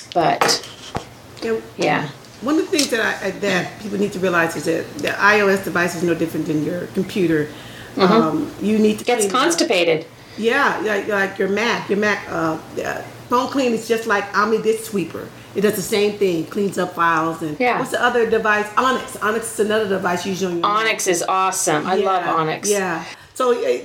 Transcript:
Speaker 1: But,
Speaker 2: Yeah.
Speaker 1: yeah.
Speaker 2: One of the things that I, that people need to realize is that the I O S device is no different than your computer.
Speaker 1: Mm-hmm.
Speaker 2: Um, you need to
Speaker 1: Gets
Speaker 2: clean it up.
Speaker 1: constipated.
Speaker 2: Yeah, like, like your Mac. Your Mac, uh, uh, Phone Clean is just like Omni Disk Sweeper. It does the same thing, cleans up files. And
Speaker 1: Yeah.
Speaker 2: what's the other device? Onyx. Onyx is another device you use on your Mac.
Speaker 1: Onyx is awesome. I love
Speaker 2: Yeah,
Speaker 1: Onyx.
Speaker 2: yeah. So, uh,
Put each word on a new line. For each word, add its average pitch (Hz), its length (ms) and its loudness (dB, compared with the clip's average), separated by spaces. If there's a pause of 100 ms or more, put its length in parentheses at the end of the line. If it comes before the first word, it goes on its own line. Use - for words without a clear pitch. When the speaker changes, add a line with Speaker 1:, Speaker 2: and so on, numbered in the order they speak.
(140)
Speaker 1:
But, - 540 2 (720)
Speaker 2:
Yeah. 226 180 -2 (180)
Speaker 1:
yeah. 165 320 0 (320)
Speaker 2:
One 277 160 0
of 370 120 0
the 359 80 2
things 277 140 2
that 220 320 -2
I, 196 80 -2
that 185 500 -2
people 202 180 -6
need 202 140 0
to 185 60 -8
realize 175 360 2
is 147 100 -6
that 165 220 0 (120)
the - 200 -2
I 208 220 6
O 196 60 4
S 196 160 2
device 175 320 0
is 165 80 -2
no 170 120 2
different 160 320 -2
than 151 160 0
your 175 240 -4
computer. 165 640 0 (460)
Speaker 1:
Mm-hmm. 202 60 0
Speaker 2:
Um, 185 500 4 (100)
you 208 180 2
need 214 200 4
to - 60 -12
Speaker 1:
Gets 240 180 2
Speaker 2:
clean 196 80 0
it - 40 0
up. 254 60 4
Speaker 1:
constipated. 175 640 2 (320)
Speaker 2:
Yeah, 233 480 2
like, 202 240 -2
like 196 280 0
your 190 120 0
Mac. 202 400 0
Your 202 100 2
Mac, 208 300 0
uh, 160 280 -2 (260)
uh, - 180 -6 (280)
Phone 262 200 2
Clean 262 240 2
is 220 140 -4
just 226 200 0
like 202 180 2 (120)
Omni 214 240 2
Disk 220 280 0
Sweeper. 160 380 -4 (280)
It 208 60 0
does 208 140 2
the 202 60 -4
same 208 360 0
thing, 170 280 0
cleans 202 320 -2
up 180 160 -2
files. 165 480 2
And 151 180 -4
Speaker 1:
Yeah. 240 200 2
Speaker 2:
what's 262 120 -4
the - 100 -2
other 233 280 2
device? 208 380 2 (100)
Onyx. 254 400 0
Onyx 220 420 -2
is 208 60 2
another 214 240 0
device 185 360 -2
you 196 60 -2
use 180 120 -2
on 185 100 0
your 170 80 -2
Mac. 202 100 2
Speaker 1:
Onyx 214 360 0
is 170 200 2
awesome. 185 600 0
I 185 80 2
love 190 280 2
Speaker 2:
Yeah, - 120 -2
Speaker 1:
Onyx. 160 340 0
Speaker 2:
yeah. 185 340 0 (300)
So, 254 200 2
uh, - 320 0